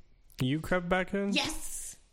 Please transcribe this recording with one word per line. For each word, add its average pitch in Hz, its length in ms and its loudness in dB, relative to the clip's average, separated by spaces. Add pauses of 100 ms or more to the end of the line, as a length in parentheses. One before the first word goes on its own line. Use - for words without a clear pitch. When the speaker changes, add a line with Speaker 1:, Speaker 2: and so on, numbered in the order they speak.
(420)
Speaker 1:
You 139 180 2
crept 175 300 0
back 185 240 2
in? 202 200 0
Speaker 2:
Yes. - 640 -4 (160)